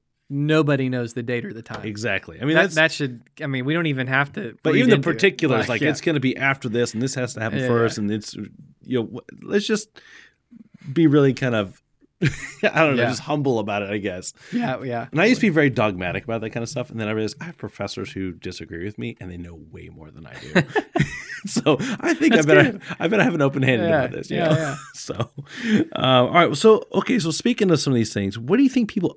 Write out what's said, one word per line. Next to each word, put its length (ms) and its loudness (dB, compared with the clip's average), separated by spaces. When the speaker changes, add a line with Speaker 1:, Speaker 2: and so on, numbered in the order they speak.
Speaker 1:
nobody 560 2
knows 240 -4
the 100 -6
date 220 -4
or 80 -10
the 80 -14
time. 240 -12
Speaker 2:
Exactly. 560 -6
I 40 -4
mean, 100 2
Speaker 1:
That, 80 6
Speaker 2:
that's 120 -2
Speaker 1:
that 180 4
should, 280 -6
I 40 -6
mean, 180 -4
we 80 0
don't 140 0
even 200 -2
have 260 0
to 300 -10
Speaker 2:
But 100 2
Speaker 1:
read 60 6
Speaker 2:
even 120 6
the 40 8
Speaker 1:
into 140 0
it. 40 2
Speaker 2:
particulars, 480 2
Speaker 1:
Like, 80 -4
Speaker 2:
like, 120 0
Speaker 1:
yeah. 80 2
Speaker 2:
it's 120 -2
gonna 200 0
be 160 0
after 320 -2
this, 240 0
and 100 -4
this 120 -4
has 200 -6
to 60 -8
happen 180 -4
Speaker 1:
Yeah, 80 -2
Speaker 2:
first, 300 2
Speaker 1:
yeah. 60 -4
Speaker 2:
and 80 -2
it's, 220 -6
you 180 -2
know, 80 -6
wh-, 220 -20
let's 240 -2
just 340 -4
be 140 4
really 280 6
kind 200 -2
of, 280 -4
<laughs> 200 -12
I 60 2
don't 100 2
know, 80 0
Speaker 1:
Yeah. 60 0
Speaker 2:
just 140 -6
humble 360 0
about 220 -2
it, 80 -6
I 80 -2
guess. 360 -6
Speaker 1:
Yeah, 300 -4
yeah. 280 -6
Speaker 2:
And 80 -2
I 60 4
used 160 4
to 60 4
be 20 6
very 200 4
dogmatic 540 -2
about 180 -4
that 100 -8
kind 120 -6
of 60 -8
stuff, 220 -8
and 80 -8
then 100 -2
I 20 -2
realized 300 -2
I 40 -10
have 120 -14
professors 560 -10
who 180 -6
disagree 540 -12
with 120 -10
me, 220 -10
and 100 -12
they 80 -14
know 220 -14
way 180 -18
more 220 -20
than 160 -20
I 120 -20
do. 140 -16
<laughs> 60 -16
So 300 2
I 140 0
think 200 2
I 20 4
Speaker 1:
That's 100 4
Speaker 2:
better, 280 6
Speaker 1:
good. 80 -12
Speaker 2:
I 80 -2
better 160 2
have 100 2
an 80 0
open 220 2
hand 180 2
Speaker 1:
Yeah, 60 0
Speaker 2:
about 240 0
this. 180 -10
You 80 -4
Speaker 1:
yeah, 120 2
Speaker 2:
know? 80 4
Speaker 1:
yeah. 180 -2
Speaker 2:
<laughs> 80 -20
So, 380 -8
uh, 20 -4
all 340 4
right. 240 4
So, 280 6
okay. 240 0
So 140 0
speaking 400 2
of 80 4
some 140 0
of 40 4
these 160 0
things, 240 -2
what 200 0
do 60 6
you 60 6
think 220 0
people 260 -2